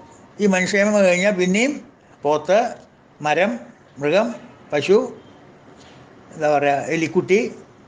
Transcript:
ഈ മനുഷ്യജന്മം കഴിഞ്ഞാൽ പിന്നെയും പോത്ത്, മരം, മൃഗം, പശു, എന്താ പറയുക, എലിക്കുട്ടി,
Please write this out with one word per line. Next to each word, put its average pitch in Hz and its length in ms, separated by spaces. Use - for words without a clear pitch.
ഈ 208 60
മനുഷ്യജന്മം 202 580
കഴിഞ്ഞാൽ 180 260
പിന്നെയും 202 540
പോത്ത്, 180 520
മരം, 165 380
മൃഗം, 185 360
പശു, 196 440
എന്താ 151 240
പറയുക, 143 140
എലിക്കുട്ടി, 165 800